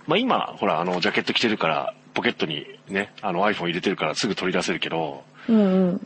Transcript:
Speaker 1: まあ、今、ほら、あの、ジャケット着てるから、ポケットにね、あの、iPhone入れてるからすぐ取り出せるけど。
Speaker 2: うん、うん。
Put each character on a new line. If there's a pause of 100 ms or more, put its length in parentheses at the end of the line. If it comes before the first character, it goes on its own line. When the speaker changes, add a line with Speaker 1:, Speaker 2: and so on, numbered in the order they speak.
Speaker 1:
ま
あ、
今、
ほ
ら、
あ
の、
ジ
ャ
ケ
ッ
ト
着
て
る
か
ら、 (180)
ポ
ケ
ッ
ト
に (220)
ね、 (100)
あ
の、
iPhone
入
れ
て
る
か
ら
す
ぐ
取
り
出
せ
る
け
ど。 (260)
Speaker 2:
う
ん、
う
ん。